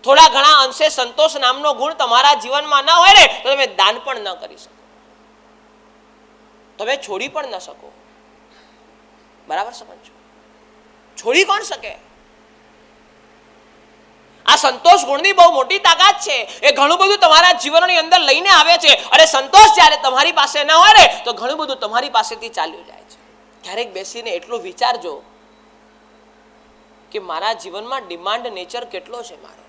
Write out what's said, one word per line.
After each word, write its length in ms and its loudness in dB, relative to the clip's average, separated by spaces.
થોડા 240 4
ઘણા 340 2
અંશે 260 -2
સંતોષ 480 -4
નામનો 380 -2
ગુણ 180 -6
તમારા 420 0
જીવનમાં 500 -4
ન 60 -2
હોય 220 4
ને, 300 4
તો 120 -2
તમે 120 -4
દાન 320 -2
પણ 220 -10
ન 140 -12
કરી 220 -20
શકો. 260 -20
તમે 180 -6
છોડી 320 -12
પણ 200 -12
ન 100 -14
શકો. 340 -20
બરાબર 240 -10
સમજો? 400 -20
છોડી 200 -2
કોણ 180 -6
શકે? 340 -16
આ 100 4
સંતોષ 480 2
ગુણની 280 -2
બહુ 200 6
મોટી 260 -2
તાકાત 420 2
છે. 220 -6
એ 100 2
ઘણું 260 0
બધું 200 0
તમારા 340 4
જીવનની 460 0
અંદર 220 0
લઈને 280 0
આવે 300 4
છે. 160 2
અને 320 2
સંતોષ 480 4
જ્યારે 220 4
તમારી 360 -2
પાસે 320 -2
ન 60 -4
હોય 220 6
ને, 320 4
તો 80 -6
ઘણું 260 -8
બધું 180 -8
તમારી 320 -6
પાસેથી 400 -6
ચાલ્યું 380 -12
જાય 140 -20
છે. 160 -20
ક્યારેક 300 -12
બેસીને 380 -14
એટલું 320 -12
વિચારજો 600 -8
કે 80 -12
મારા 340 -8
જીવનમાં 560 -14
ડિમાન્ડ 380 -10
નેચર 380 -14
કેટલો 380 -18
છે 200 -20
મારો. 260 -20